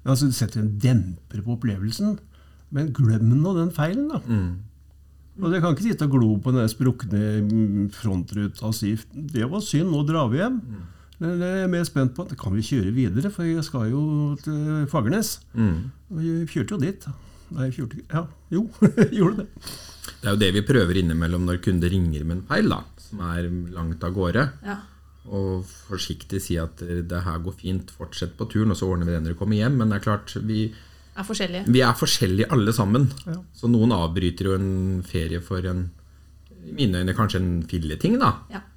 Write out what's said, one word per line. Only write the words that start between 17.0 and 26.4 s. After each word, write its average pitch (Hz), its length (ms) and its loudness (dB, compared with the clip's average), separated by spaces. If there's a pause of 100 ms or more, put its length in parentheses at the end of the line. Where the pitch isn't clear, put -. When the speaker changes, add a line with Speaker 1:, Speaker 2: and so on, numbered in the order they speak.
Speaker 1:
Nei, 131 180 -2
vi 123 60 -8
kjørte 131 240 -8
ikke. - 100 -18
Ja, 165 140 -2 (260)
jo, 180 140 0 (260)
<laughs> - 300 2
gjorde 202 240 2
det. - 20 -14 (720)
Speaker 2:
Det - 80 -6
er 101 80 2
jo 104 80 2
det 95 140 6
vi 104 100 2
prøver 98 320 4
innimellom 85 480 2
når 87 160 0
kunder 87 320 2
ringer 80 320 0
med 87 140 -4
en 92 80 -12
feil, 202 200 2
da, - 120 -2 (180)
som 101 240 -12
er 87 240 -4 (240)
langt 85 320 -6
av 85 140 -4
gårde. 98 320 0 (180)
Speaker 3:
Ja. 202 140 -8 (500)
Speaker 2:
Og 95 320 -4 (240)
forsiktig - 560 -6